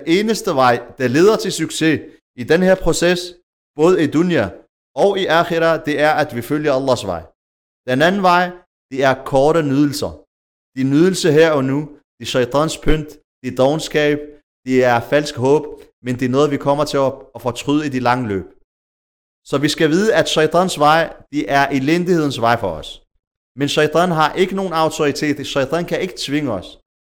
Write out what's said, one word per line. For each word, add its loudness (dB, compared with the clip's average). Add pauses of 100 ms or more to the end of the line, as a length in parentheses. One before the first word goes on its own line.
eneste 0
vej, 2 (160)
der -2
leder 4
til -4
succes -2 (340)
i -10
den 2
her 4
proces, 0 (400)
både 4
i 0
dunya 0 (460)
og 2
i -2
akhira, 2
det -4
er, 2
at -2
vi -6
følger -2
Allahs 0
vej. -6 (640)
Den 0
anden 2
vej, 2 (400)
det -2
er 2
korte 2
nydelser. -2 (560)
Det -6
er 0
nydelse 2
her 6
og 0
nu. -2 (400)
Det -12
er -
shaitans -2
pynt. 0 (320)
Det -8
er -10
dovenskab. 0 (460)
Det 2
er 4
falsk -2
håb. 2 (360)
Men -6
det -2
er 0
noget, 2
vi -4
kommer 0
til -4
at, 0 (220)
at -16
fortryde -4
i -4
de -6
lange 0
løb. -4 (1000)
Så -4
vi 0
skal 0
vide, 2
at 2
shaitans 0
vej, 2 (180)
det -4
er 2
elendighedens 0
vej 2
for -4
os. -14 (540)
Men -2
shaitan 2
har 0
ikke -2
nogen -6
autoritet. -2
Shaitan -4
kan -6
ikke -8
tvinge -4
os. -10 (360)